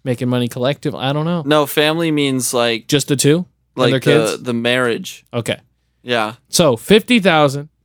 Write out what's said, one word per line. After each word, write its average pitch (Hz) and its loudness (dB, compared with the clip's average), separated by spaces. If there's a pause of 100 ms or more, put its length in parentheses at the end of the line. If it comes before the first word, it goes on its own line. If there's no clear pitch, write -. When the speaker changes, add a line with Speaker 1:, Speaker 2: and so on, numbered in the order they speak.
Speaker 1:
making 127 -4
money 123 -2
collective. 131 -4
I 127 -4
don't 151 -2
know. 170 -4
Speaker 2:
No, 151 2
family 156 0
means, 139 -2
like, 120 -2
Speaker 1:
Just 139 0
the 147 0
two 143 2
and 180 -4 (300)
Speaker 2:
like, 127 2
Speaker 1:
their 143 4
Speaker 2:
the, - 0
Speaker 1:
kids? - -8
Speaker 2:
the 123 -6
marriage. 120 -2
Speaker 1:
Okay. 117 -4 (420)
Speaker 2:
Yeah. 117 -2 (160)
Speaker 1:
So 143 4
fifty 220 2
thousand 151 2 (160)